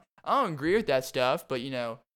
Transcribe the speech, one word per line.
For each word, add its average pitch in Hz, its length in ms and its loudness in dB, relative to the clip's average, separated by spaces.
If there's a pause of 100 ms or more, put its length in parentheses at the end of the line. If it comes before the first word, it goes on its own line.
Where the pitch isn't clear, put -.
(240)
I 262 180 2
don't 180 120 -2
agree 151 200 0
with 220 120 2
that 131 180 2
stuff, 131 420 0
but, 131 140 -2
you 135 100 -8
know, 117 280 -6 (180)